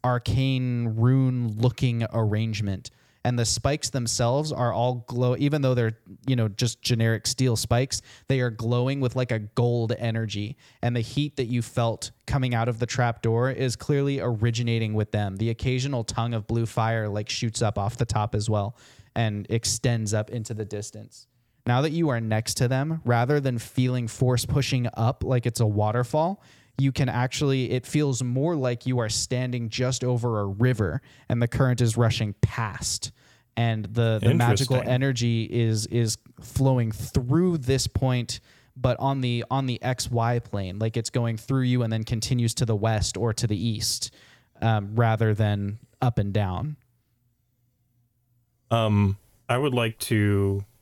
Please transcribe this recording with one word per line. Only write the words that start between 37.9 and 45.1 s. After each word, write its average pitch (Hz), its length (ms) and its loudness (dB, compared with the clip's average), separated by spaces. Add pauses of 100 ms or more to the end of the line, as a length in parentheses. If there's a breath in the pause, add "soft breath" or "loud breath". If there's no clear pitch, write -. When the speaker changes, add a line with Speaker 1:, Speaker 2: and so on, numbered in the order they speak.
Speaker 1:
but 123 220 0
on 135 220 0
the, 120 280 0
on 135 160 0
the 123 160 -2
X - 300 -2
Y 120 260 2
plane, 98 400 -6
like, 113 180 -2
it's 113 140 -4
going 117 280 -2
through 131 260 -2
you 123 180 2
and 110 100 0
then 113 120 -2
continues 117 500 0
to - 120 0
the 113 100 2
west 107 420 0
or 110 160 0
to - 140 -2
the 104 100 0
east, 110 540 -4 (500 loud breath)
um, 107 340 0
rather 110 380 4